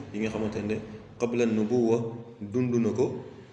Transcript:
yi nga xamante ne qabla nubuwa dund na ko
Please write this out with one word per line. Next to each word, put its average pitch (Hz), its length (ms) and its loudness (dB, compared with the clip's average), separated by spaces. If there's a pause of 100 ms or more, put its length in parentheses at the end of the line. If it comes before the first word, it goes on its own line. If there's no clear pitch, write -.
(140)
yi 104 80 -4
nga 110 80 0
xamante 107 360 -2
ne 107 100 0 (440)
qabla 120 260 2
nubuwa 113 680 4 (280)
dund 120 340 0
na 113 160 4
ko 123 320 0 (280)